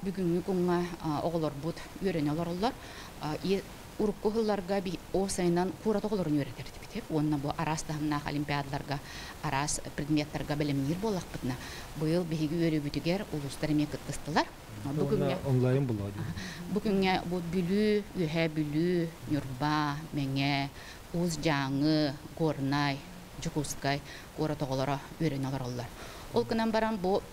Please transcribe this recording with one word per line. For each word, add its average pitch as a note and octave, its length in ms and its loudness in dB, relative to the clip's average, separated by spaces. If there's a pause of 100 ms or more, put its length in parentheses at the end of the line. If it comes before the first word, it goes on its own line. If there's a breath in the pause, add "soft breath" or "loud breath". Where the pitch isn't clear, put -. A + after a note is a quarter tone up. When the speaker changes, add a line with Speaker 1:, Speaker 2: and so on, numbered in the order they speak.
Speaker 1:
бүгүҥҥү F3+ 400 2
куҥҥа, F3+ 340 2 (220)
а, D3+ 240 0
оҕолорбут D#3 560 -2 (220)
үөрэнэ E3+ 280 2
олоруллар. F3 440 0 (480 loud breath)
А, D3+ 200 -2
и F#3+ 200 2 (360)
урукку G#3 300 2
ыһылларга G3+ 540 2
би-, F3+ 160 -2 (160)
о F#3+ 140 4
сайынан F3 440 4 (100)
куорат G#3 220 2
оҕолорун F3+ 320 2
үөретэрдибит, - 600 -4
эп. - 120 -4
Уонна D3+ 300 2
бу C#3 180 -2
арас D#3 280 0
таһымнаах D3+ 420 -2
олимпиадаларга, C#3+ 720 -2 (440 loud breath)
арас C#3+ 380 0 (160)
предметтарга D3 600 0
белемниир C#3+ 420 0
буоллахпытына. F#3 580 -2 (400 loud breath)
Быйыл D#3+ 280 2
биһиги D#3 300 0
үөрүүбүтүгэр D#3+ 800 2
улустар D3+ 380 -2
эмиэ D3 160 4
кыттыстылар. D3 600 0 (380)
Speaker 2:
Уонна D3 180 0
Speaker 1:
Бүгүҥҥэ C#3 340 4 (100)
Speaker 2:
онлайн B2+ 400 6
буллаа G2+ 240 0
дии. G2 100 -6
Speaker 1:
Аха. - 120 -4 (420 loud breath)
Бүгүҥҥэ G3 380 4 (180)
бу F3+ 80 0 (140)
бүлүү, G3+ 500 4 (160)
үһэ E3 320 2
бүлүү, D#3+ 560 2 (240)
ньурба, D3 640 0 (160)
мэҥэ, C#3 560 2 (460 loud breath)
уус E3+ 240 0
жааҥы, C#3+ 760 4 (200)
горнай, C#3+ 640 2 (440)
дьукускай, C#3+ 580 0 (360 loud breath)
куорат D3+ 260 -2
оҕолоро C3+ 360 0 (220)
үөрэнэ C#3 280 0
олороллар. B2 380 -4 (480 loud breath)
Ол A#3 100 4
кынан A3+ 280 0
баран A3 240 2
бу F#3 260 2 (100)